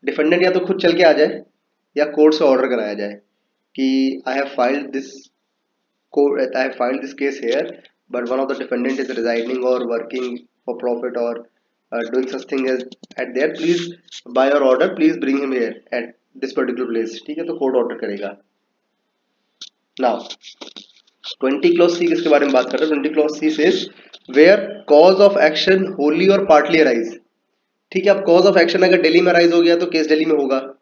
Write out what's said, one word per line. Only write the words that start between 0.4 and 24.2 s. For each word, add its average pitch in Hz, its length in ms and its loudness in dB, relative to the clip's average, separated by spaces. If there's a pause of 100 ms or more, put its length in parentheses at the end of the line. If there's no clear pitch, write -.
या 185 80 2
तो 185 160 0
खुद 190 160 -4
चल 170 140 2
के 180 60 2
आ 160 180 6
जाए - 220 0 (540)
या 147 80 2 (120)
कोर्ट 151 180 6
से 156 100 -2
ऑर्डर 131 260 2
कराया 107 320 -4
जाए 104 120 -8 (600)
कि 135 140 -2 (400)
I 127 100 -4
have 139 180 -4
filed 131 400 -2
this 135 160 -10 (1000)
court, 143 300 0
I 131 240 -4
have 131 140 -8
filed 131 260 -4
this 135 160 -16
case 139 240 -4
here, 135 180 -2 (460)
but 123 240 -6
one 135 100 -2
of 135 80 -8
the 131 120 -6
defendant 131 400 -4
is 127 160 -8
residing 120 520 -4
or 127 40 0 (180)
working 123 340 -6 (360)
for 120 180 -6
profit 120 440 -4
or, 117 60 -4 (600)
uh, 117 100 -6 (100)
doing 131 160 -2
such 135 220 -10
thing 131 180 -2
as 127 160 -4 (320)
at 127 180 -10
there, 147 200 -2
please 170 320 -2 (540)
by 135 100 2
your 143 140 2
order 127 320 2
please 165 280 2
bring 135 220 -2
him 135 60 -4
here 120 200 -2 (200)
at 120 200 -8 (300)
this 131 160 -8
particular 123 340 -4
place, 113 240 -4 (100)
ठीक 151 120 -10
है। 170 80 -8
तो 165 120 -8
कोर्ट 131 180 0
ऑर्डर 117 300 -2
करेगा। 101 300 -10 (1600)
Now 120 200 0 (1200)
ट्वेंटी 139 360 0
clause 170 220 2
C 170 100 0
किसके 160 220 -2
बारे 143 160 4
में 139 80 -2
बात - 180 2
कर - 60 -2
रहे 156 100 0
हैं? 147 120 -2
ट्वेंटी 147 140 -4
clause 151 240 0
C 156 160 0
says 175 260 2 (560)